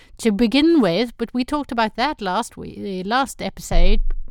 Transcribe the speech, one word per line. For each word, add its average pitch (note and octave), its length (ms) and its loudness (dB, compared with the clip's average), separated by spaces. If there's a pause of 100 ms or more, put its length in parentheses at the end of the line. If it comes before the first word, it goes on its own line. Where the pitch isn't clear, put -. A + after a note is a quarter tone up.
(180)
to A3+ 140 0
begin C4+ 480 2
with, G#3 360 0
but - 160 -8
we B3 120 -2
talked D4 280 -6
about A3+ 240 -2
that C#4 240 -4
last F#3+ 360 -6
we-, F#3 440 -10
uh, F#3 80 -10
last B3+ 320 -4
episode, F#3+ 600 4 (300)